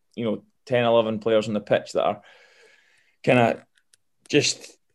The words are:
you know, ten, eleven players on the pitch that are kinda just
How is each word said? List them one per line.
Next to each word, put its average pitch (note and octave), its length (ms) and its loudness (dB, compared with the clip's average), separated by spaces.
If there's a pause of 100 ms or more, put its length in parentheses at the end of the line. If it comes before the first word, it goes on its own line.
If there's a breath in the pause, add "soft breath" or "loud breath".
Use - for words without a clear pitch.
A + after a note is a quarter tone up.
(160)
you A#2+ 100 -6
know, G#2+ 180 -4 (220)
ten, A#2+ 180 0
eleven A2+ 360 2
players A2 280 0
on A2 60 -6
the G#2 60 -2
pitch - 320 -2
that - 120 -2
are - 200 -4 (1000 soft breath)
kinda B2 440 0 (640)
just - 480 -2 (180)